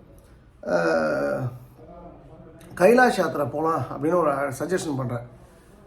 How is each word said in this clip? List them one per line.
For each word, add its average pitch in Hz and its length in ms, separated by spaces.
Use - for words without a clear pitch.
அ, 170 140
கைலாஷ் 233 440
யாத்திரை 151 280
போலாம் 151 440
அப்படின்னு 156 240
ஒரு 160 180
சஜஷன் 147 640
பண்றேன். 123 400